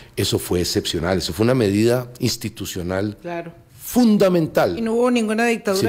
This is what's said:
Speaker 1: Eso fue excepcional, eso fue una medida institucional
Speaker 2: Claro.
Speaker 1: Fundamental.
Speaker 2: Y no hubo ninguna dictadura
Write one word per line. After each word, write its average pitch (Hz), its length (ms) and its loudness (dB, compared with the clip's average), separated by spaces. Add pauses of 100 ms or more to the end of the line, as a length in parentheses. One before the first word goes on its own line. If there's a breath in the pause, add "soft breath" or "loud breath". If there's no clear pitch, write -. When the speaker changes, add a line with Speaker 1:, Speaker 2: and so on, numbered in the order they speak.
(140 loud breath)
Speaker 1:
Eso 101 240 0
fue 90 220 -2
excepcional, 87 580 -2
eso 85 140 -4
fue 107 120 0
una 123 100 4
medida 117 680 0
institucional 98 1000 -6
Speaker 2:
Claro. 170 320 -10 (340)
Speaker 1:
Fundamental. 185 880 4
Speaker 2:
Y 233 60 -4
no 226 120 -2
hubo 247 180 2
ninguna 226 340 0
dictadura 208 420 0